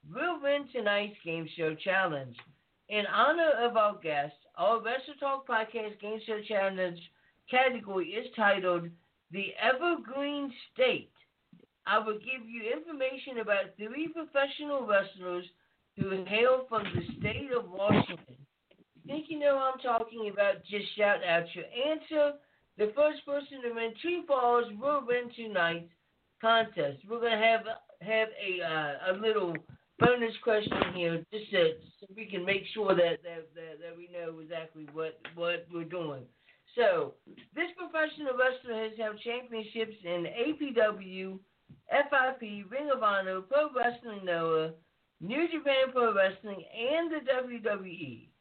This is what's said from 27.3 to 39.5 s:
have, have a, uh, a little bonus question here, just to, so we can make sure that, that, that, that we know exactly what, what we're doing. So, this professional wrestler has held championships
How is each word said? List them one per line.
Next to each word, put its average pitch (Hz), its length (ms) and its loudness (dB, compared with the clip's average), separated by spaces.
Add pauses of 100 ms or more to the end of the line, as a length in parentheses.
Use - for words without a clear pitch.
have, 226 240 6 (400)
have 220 260 0
a, 190 340 -6
uh, 156 500 -2
a - 80 -
little 208 360 0 (420)
bonus 233 360 6 (100)
question 214 340 2 (160)
here, 165 380 0
just 214 180 -8
to, 170 220 4 (260)
so 202 160 -20
we 214 120 -12
can 185 180 -6
make 196 180 0 (100)
sure 196 220 2
that, 170 300 4
that, 165 320 -12
that, 160 260 -14
that 170 140 -14
we 175 160 -18
know 165 260 -10
exactly 160 540 -12
what, 160 260 -6 (160)
what 170 380 -4
we're 170 120 -6
doing. 156 380 -6 (540)
So, 480 380 4 (420)
this 339 200 -2
professional 311 640 -2
wrestler 254 420 0
has 220 160 -4
held 214 280 -6
championships 226 800 -6